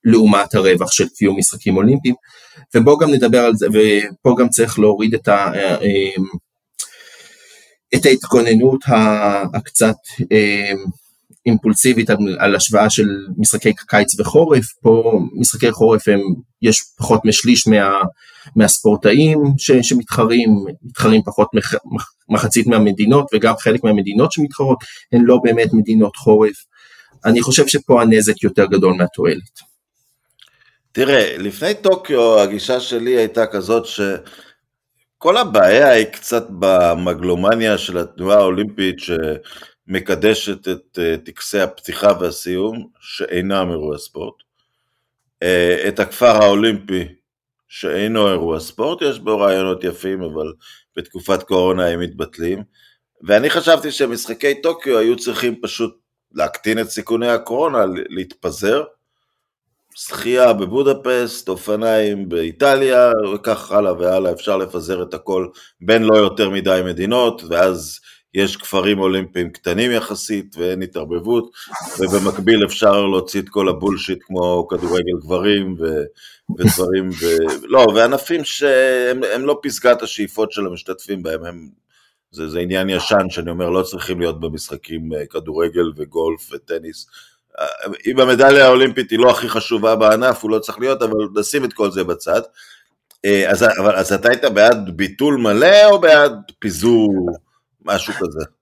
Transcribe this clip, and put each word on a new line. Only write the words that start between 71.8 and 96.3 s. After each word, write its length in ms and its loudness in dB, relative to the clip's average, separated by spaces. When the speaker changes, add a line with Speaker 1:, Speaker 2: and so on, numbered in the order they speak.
Speaker 2:
ובמקביל 680 0
אפשר 420 2
להוציא 340 -4
את 80 -12
כל 200 -2
הבולשיט 540 -4
כמו 480 -4
כדורגל 540 -4
גברים, 540 -2
ו-, 260 -4
ודברים, 520 -2
ו-, 480 -2
לא, 260 4
וענפים 500 0
שהם, 760 0
הם 100 -6
לא 180 -2
פסגת 400 0
השאיפות 500 -6
של 140 -8
המשתתפים 560 -12
בהם, 220 -8
הם... 240 -18
זה, 180 -12
זה 120 -6
עניין 300 -4
ישן 400 0
שאני 200 -10
אומר, 200 -6
לא 120 0
צריכים 380 -8
להיות 200 -4
במשחקים, 720 -12
אה, 140 -8
כדורגל 720 -4
וגולף 560 -8
וטניס. 540 -14
אה, 80 -6
אם 140 -2
המדליה 460 6
האולימפית 440 4
היא 80 -2
לא 120 6
הכי 180 -2
חשובה 480 -2
בענף, 460 2
הוא 80 -4
לא 80 0
צריך 200 -10
להיות, 240 -2
אבל 140 -2
נשים 240 -4
את 80 -8
כל 180 -2
זה 140 -4
בצד. 360 -2
אה, 260 2
אז, 120 0
אבל, 340 2
אז 160 -2
אתה 160 0
היית 160 0
בעד 520 4
ביטול 400 -2
מלא, 480 6
או 160 6
בעד 320 6